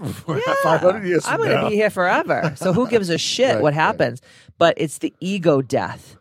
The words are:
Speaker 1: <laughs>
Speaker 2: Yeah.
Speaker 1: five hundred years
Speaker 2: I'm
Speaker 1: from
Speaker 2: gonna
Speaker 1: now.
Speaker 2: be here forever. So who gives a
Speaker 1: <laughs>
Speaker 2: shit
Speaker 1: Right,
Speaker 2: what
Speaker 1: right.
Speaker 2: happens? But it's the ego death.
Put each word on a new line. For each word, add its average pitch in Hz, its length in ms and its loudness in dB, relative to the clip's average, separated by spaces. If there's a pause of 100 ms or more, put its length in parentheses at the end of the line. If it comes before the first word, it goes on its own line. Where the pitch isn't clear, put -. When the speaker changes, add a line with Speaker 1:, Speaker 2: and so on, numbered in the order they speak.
(120)
Speaker 1:
<laughs> - 160 -12
Speaker 2:
Yeah. 453 340 -2
Speaker 1:
five 165 200 2
hundred 202 260 2
years 170 180 0
Speaker 2:
I'm 262 120 -2
Speaker 1:
from - 100 0
Speaker 2:
gonna 143 140 0
Speaker 1:
now. 139 80 -2
Speaker 2:
be 214 40 -2
here 208 160 2
forever. 180 680 0
So 185 180 -2
who 240 120 2
gives 208 220 0
a 165 100 0
Speaker 1:
<laughs> - 140 -4
Speaker 2:
shit 247 220 0
Speaker 1:
Right, 110 80 0
Speaker 2:
what 151 100 2
Speaker 1:
right. 151 80 -2
Speaker 2:
happens? 156 400 0 (380)
But 170 180 4
it's - 220 -6
the - 220 -6
ego 175 420 2
death. - 580 -6